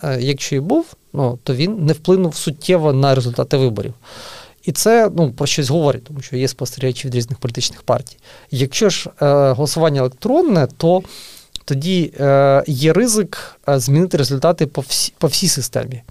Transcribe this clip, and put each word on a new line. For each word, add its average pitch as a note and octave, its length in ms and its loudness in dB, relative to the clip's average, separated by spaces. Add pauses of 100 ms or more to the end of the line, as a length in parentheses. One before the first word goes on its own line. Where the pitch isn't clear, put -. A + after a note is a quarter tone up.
е, C3+ 180 -4
якщо C#3 360 -4
і C3+ 40 0
був, C4+ 240 0 (280)
ну, B2+ 300 -2
то C3+ 120 -2
він F3 320 -2
не D#3 60 4
вплинув F3+ 420 0
суттєво D#3 580 0
на C3+ 220 4
результати B2 420 -2
виборів. A2+ 380 -2 (720)
І D3 80 -4
це, A3 440 4
ну, D#3 160 2
про C3+ 140 -4
щось C3 240 -2
говорить, C#3+ 340 0
тому C#3+ 160 -14
що - 160 -8
є C3 120 0
спостерігачі C3 600 -6
від A#2+ 60 -6
різних A#2+ 240 -4
політичних - 440 -6
партій. - 340 -4 (340)
Якщо C#3 400 0
ж, - 200 -6 (120)
е, C#3+ 300 4
голосування D3 480 0
електронне, G#3+ 760 2
то F3+ 260 2 (640)
тоді, E3 560 -2
е, C#3 460 4
є D3+ 260 2
ризик, G#3+ 760 -2
е, C#3 100 2
змінити D#3+ 380 2
результати C#3+ 500 0
по C#3 140 -6
всі-, - 380 -4
по E3 80 0
всій D#3 220 0
системі. A#2+ 640 -4